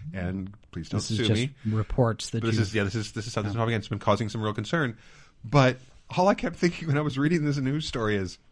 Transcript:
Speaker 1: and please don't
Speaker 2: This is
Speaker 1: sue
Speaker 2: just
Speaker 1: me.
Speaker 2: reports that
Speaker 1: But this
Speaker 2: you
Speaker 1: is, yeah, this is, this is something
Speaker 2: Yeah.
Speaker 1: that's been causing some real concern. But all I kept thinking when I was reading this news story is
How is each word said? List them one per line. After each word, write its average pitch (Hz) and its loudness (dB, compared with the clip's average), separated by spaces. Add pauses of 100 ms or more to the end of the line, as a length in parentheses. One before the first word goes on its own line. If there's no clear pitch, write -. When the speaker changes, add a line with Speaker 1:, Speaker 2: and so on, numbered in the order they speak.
(140)
Speaker 1:
and 95 -4 (200)
please 80 -10
don't 110 -2
Speaker 2:
This - -4
is 110 -2
Speaker 1:
sue 113 0
Speaker 2:
just 107 4
Speaker 1:
me. 139 -2 (200)
Speaker 2:
reports 110 0
that 113 -2
Speaker 1:
But 113 0
this 110 2
Speaker 2:
you 107 4
Speaker 1:
is, 104 -2
yeah, 104 2
this 98 -2
is, 107 -4
this 107 -6
is 117 -10
something 104 -2
Speaker 2:
Yeah. 113 0
Speaker 1:
that's 113 -2
been 104 -4
causing 104 2
some 110 -4
real 107 0
concern. 123 -2 (460)
But 131 4 (380)
all 180 4
I 202 6
kept 170 -4
thinking 170 0
when 143 4
I 151 2
was 139 -2
reading 151 2
this 143 2
news 143 -2
story 107 0
is 95 -2 (140)